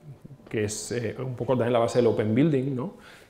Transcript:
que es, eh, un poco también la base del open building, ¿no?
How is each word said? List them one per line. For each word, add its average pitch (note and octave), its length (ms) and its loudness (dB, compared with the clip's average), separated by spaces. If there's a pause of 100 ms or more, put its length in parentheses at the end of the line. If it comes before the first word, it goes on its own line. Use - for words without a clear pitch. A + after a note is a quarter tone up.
(480)
que A2+ 160 -2
es, - 280 -6
eh, A#2 260 -4
un C3 160 -8
poco B2 200 -2
también A#2+ 180 2
la A#2 80 4
base A#2+ 180 2
del A#2+ 80 6
open A2 260 2
building, C#3 440 2
¿no? D3 180 -6 (360)